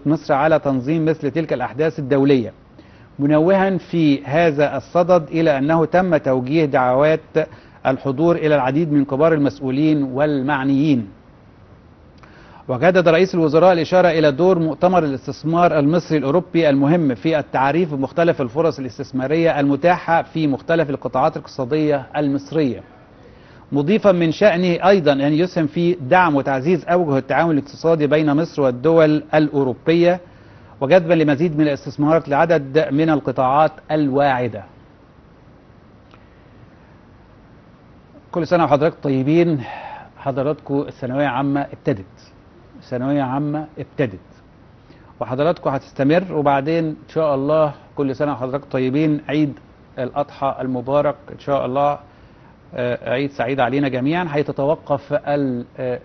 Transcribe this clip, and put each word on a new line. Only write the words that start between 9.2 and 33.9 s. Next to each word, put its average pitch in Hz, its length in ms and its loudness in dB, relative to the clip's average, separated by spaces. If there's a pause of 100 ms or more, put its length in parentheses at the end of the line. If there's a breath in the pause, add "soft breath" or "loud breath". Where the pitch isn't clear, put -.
المسؤولين 143 680 0
والمعنيين. 135 1040 0 (1600 loud breath)
وجدد 165 400 2
رئيس 180 280 4
الوزراء 165 380 4
الإشارة 175 340 2
إلى 156 240 2
دور 175 280 2
مؤتمر 165 440 0
الاستثمار 156 760 0
المصري 156 380 0
الأوروبي 165 520 0
المهم 139 460 2
في 160 240 -2
التعريف 143 540 -2
بمختلف 151 480 -2
الفرص 139 380 -2
الاستثمارية 135 800 -2
المتاحة 160 600 2
في 156 260 -4
مختلف 151 420 -2
القطاعات 151 480 -2
الاقتصادية 143 680 -2 (120)
المصرية، 139 680 -2 (880 loud breath)
مضيفاً 180 400 2
من 170 200 2
شأنه 175 560 2
أيضًا 170 260 4
أن 139 200 0
يسهم 165 340 0
في 170 260 0
دعم 160 420 2
وتعزيز 139 500 -2
أوجه 165 320 0
التعاون 143 400 0
الاقتصادي 156 500 -2
بين 151 280 2
مصر 160 260 -2
والدول 151 600 2 (100)
الأوروبية، 156 840 2 (600 loud breath)
وجذباً 165 320 4
لمزيد 151 440 2
من 156 60 4
الاستثمارات 147 680 -2
لعدد 147 600 0
من 160 180 0
القطاعات 139 640 0 (200)